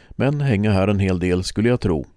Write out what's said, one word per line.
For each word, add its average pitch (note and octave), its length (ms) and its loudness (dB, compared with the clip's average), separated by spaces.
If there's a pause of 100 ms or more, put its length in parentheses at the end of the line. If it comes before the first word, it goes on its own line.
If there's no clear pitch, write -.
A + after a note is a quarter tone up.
(100)
men C#3+ 300 -2
hänga G#2+ 320 0
här F#2+ 160 2
en G#2 100 0
hel F#2+ 200 0
del F2+ 260 0
skulle G#2+ 240 -2
jag B2 120 2
tro, D#2+ 260 -2 (100)